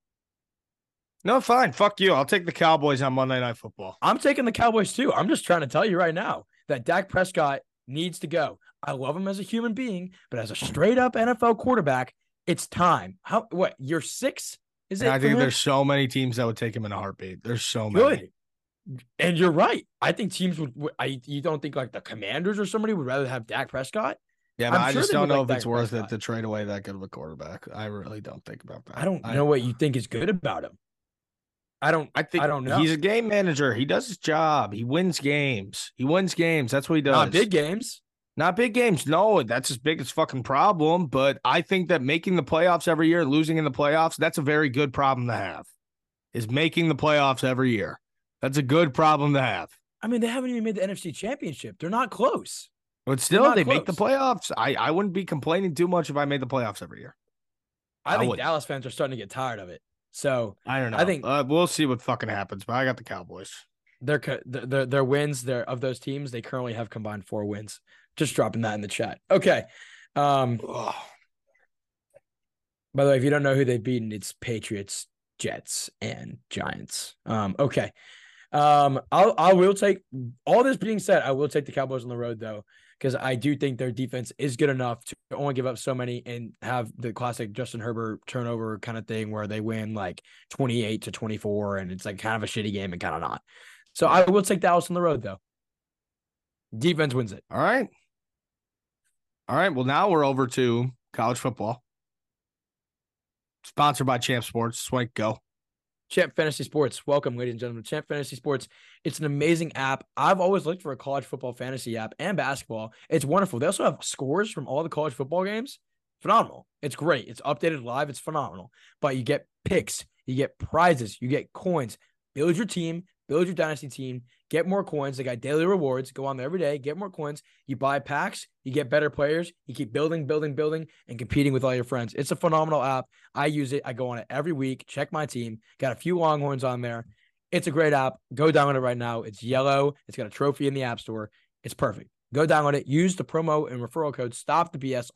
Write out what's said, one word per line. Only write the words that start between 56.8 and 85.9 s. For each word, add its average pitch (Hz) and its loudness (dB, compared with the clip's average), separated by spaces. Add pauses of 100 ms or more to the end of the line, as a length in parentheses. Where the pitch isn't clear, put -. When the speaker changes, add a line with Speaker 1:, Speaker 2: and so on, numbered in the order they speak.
Speaker 1:
every 64 -16
year. - -20 (880)
Speaker 2:
I 139 -2
Speaker 1:
I - 2
Speaker 2:
think 123 2
Speaker 1:
wouldn't. 131 -4
Speaker 2:
Dallas 156 -2
fans 135 -8
are 127 -10
starting 131 -4
to 110 -10
get 98 -14
tired 127 -6
of 90 -14
it. 80 -18 (360)
So, 123 -2
Speaker 1:
I 135 -2
don't 117 -2
know. 107 -4
Speaker 2:
I 170 4
think 156 -2
Speaker 1:
Uh, 139 2
we'll 165 4
see 156 0
what 127 0
fucking 120 -4
happens, 101 -8
but 117 -8
I 131 0
got 127 0
the 113 -16
Cowboys. 95 -14 (480)
Speaker 2:
their 143 0
co-, 135 -6 (100)
th-, 120 -10
their, 135 0
their 135 2
wins, 139 0
their, 123 -4
of 127 -6
those 127 -4
teams, 139 -8
they 120 -10
currently 123 -6
have 110 -8
combined 104 -10
four 107 -6
wins. 104 -8 (340)
Just 143 0
dropping 113 0
that 110 -2
in 104 -6
the 104 -8
chat. - -6 (120)
Okay. 147 4 (500)
Um, 135 2
Speaker 1:
Ugh. 123 -6 (2000)
Speaker 2:
by 139 4
the 139 6
way, 135 6
if 123 2
you 143 4
don't 143 2
know 135 4
who 135 4
they've 120 2
beaten, 117 -2
it's 101 -10
Patriots, 107 -8 (320)
Jets, - -6 (100)
and - -10 (100)
Giants. - -8 (120)
Um, 107 -2
okay. 123 0 (600)
Um, 147 6 (120)
I'll, 190 8
I 170 8
will 190 8
take, 196 2 (480)
all 208 8
this 269 2
being 214 -2
said, 170 4
I 135 0
will 139 0
take 143 -2
the 127 -12
Cowboys 131 -4
on 123 -12
the 120 -8
road, 120 -6
though, 107 -10 (340)
'cause 131 -2
I 131 -2
do 139 0
think 139 -2
their 127 -4
defense 123 -6
is 131 -4
good 143 2
enough 127 -4
to - -16 (180)
only 143 -4
give 127 -4
up 123 -4
so 131 -6